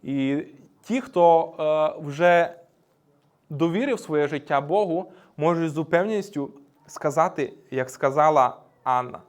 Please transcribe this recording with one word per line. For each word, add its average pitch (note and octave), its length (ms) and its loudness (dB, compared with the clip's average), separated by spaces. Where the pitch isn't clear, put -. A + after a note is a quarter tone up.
І C#3 420 -2
ті, G#3+ 180 -4
хто, E3+ 580 2
е, D#3 480 -2
вже E3+ 480 2
довірив E3+ 500 -2
своє D3 280 -2
життя C#3+ 320 -2
Богу, F3+ 520 -2
можуть E3 360 0
з D3 60 -4
упевненістю E3+ 720 -2
сказати, D#3 680 -2
як C3 200 -6
сказала C#3+ 640 2
Анна B2 440 -2